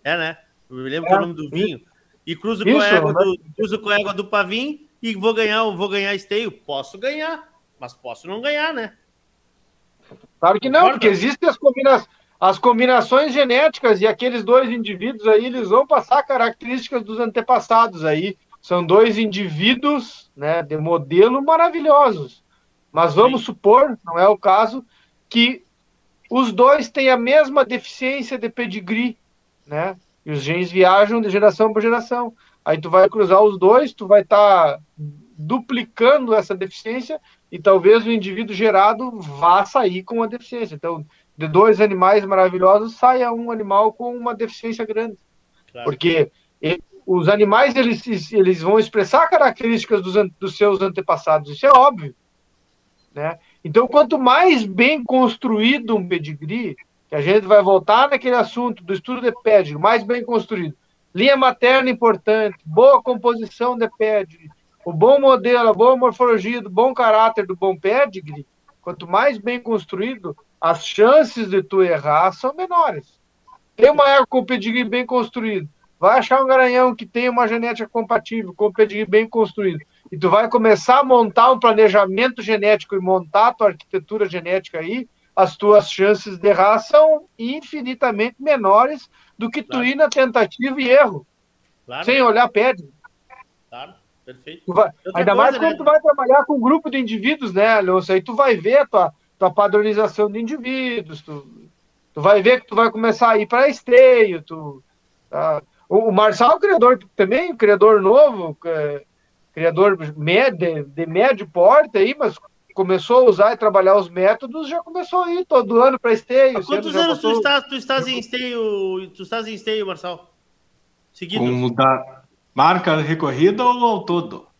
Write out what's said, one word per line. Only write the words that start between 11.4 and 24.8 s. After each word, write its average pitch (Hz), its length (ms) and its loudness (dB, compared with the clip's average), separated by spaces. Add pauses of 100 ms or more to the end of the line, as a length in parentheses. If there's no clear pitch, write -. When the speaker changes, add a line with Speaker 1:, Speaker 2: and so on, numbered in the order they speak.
Speaker 2:
as - 80 -4
combina-, 269 480 2 (340)
as 190 180 0
combinações 254 760 2
genéticas 254 680 0
e 214 60 2
aqueles 240 360 -4
dois 247 280 2
indivíduos 214 560 -8
aí, 220 180 2
eles 240 240 -8
vão 247 160 2
passar 277 380 0
características 240 800 -6
dos 214 160 -10
antepassados 226 840 -2
aí. 160 320 -4 (240)
São 175 240 -4
dois 208 320 4
indivíduos, 220 1160 -4
né, 156 280 -4
de 151 140 -8
modelo 170 640 0
maravilhosos. 294 1000 2 (480)
Mas 160 220 0
vamos 233 280 2
Speaker 1:
Sim. - 60 -14
Speaker 2:
supor, 240 560 2
não 170 140 -8
é 185 100 4
o 208 100 2
caso, 220 460 0 (460)